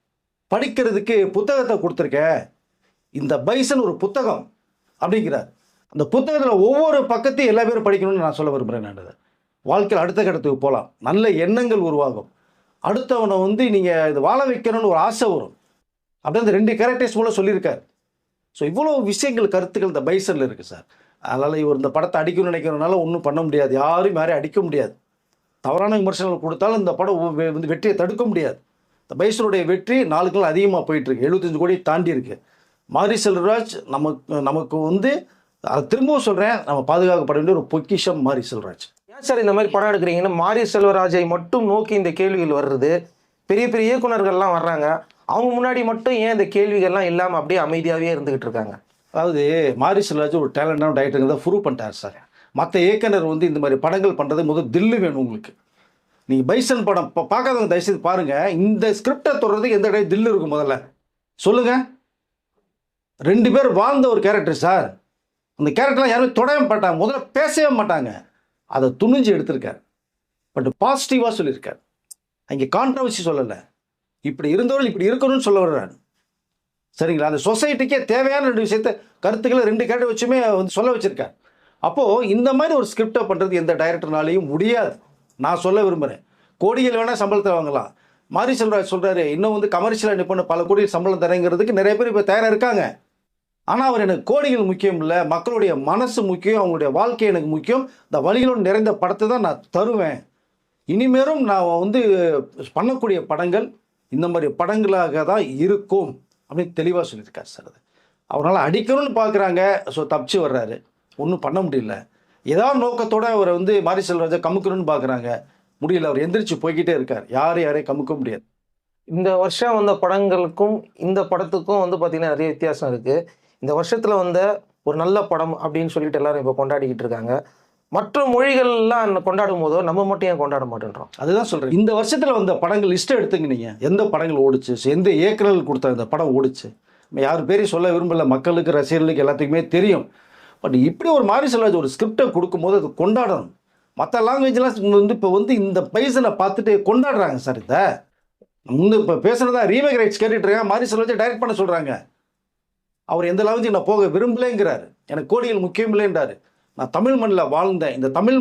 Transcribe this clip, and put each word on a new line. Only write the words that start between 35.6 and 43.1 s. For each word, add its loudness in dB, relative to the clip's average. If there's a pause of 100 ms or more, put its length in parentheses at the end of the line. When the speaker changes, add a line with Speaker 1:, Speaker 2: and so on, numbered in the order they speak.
Speaker 1:
அதை -2
திரும்பவும் 2
சொல்றேன், 0
நம்ம -2
பாதுகாக்கப்பட 2
வேண்டிய 2
ஒரு -4
பொக்கிஷம் -2
மாரி 0
செல்வராஜ். -12 (200)
Speaker 2:
ஏன் -20
சார் 0
இந்த 2
மாதிரி 0
படம் 2
எடுக்கிறீங்கன்னு 0
மாரி 0
செல்வராஜை 2
மட்டும் -2
நோக்கி 0
இந்த 0
கேள்விகள் 0
வர்றது? 0 (560)